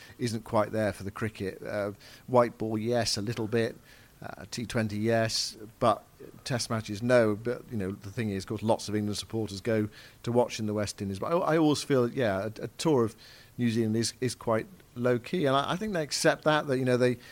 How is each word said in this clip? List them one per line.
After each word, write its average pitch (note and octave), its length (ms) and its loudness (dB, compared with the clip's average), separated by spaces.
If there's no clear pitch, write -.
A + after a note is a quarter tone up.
isn't A2+ 240 -4
quite A2 280 0
there G#2+ 200 0
for - 120 -8
the G2 80 -6
cricket. G#2 540 -6
Uh, G#2 260 -4
white A#2+ 300 4
ball, A2 200 -2
yes, A2+ 400 0
a G#2 40 -4
little A2 260 -4
bit. A#2 300 0
Uh, - 260 -14
T A#2+ 160 -6
twenty, G#2+ 320 -2
yes, A2+ 600 0
but A2+ 220 4
Test B2 240 -4
matches, A2 340 -6
no. A#2 320 6
But, A#2+ 340 -6
you B2+ 60 -8
know, G2 160 -2
the G2+ 180 -10
thing A2 200 -4
is, G2 160 -4
of - 20 -18
course, G#2+ 160 -6
lots A2 240 0
of G#2+ 80 -4
England G#2 220 -2
supporters G2 420 -6
go A2 300 0
to A#2+ 80 -4
watch A#2+ 260 2
in G#2+ 100 -4
the G#2 60 -2
West G#2 280 -4
Indies. G2 180 -4
But A2 140 -2
I, E3+ 40 4
I D#3 200 2
always D3+ 260 4
feel, B2 260 2
yeah, G#2 360 0
a, A2+ 180 -10
a A#2 40 -6
tour C#3 260 4
of G#2+ 100 -2
New A#2+ 120 2
Zealand A2 280 2
is, A#2 240 0
is B2+ 120 -2
quite A2+ 340 0
low B2 240 2
key, F3 260 -2
and C3+ 100 4
I, C#3 180 0
I - 20 -4
think G#3 180 -4
they E3 80 0
accept C#3+ 440 2
that. D3+ 200 4
That, C3 140 0
you B2+ 60 0
know, B2 120 4
they, B2 200 4